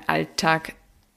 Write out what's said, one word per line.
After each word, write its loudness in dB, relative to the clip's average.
Alltag -2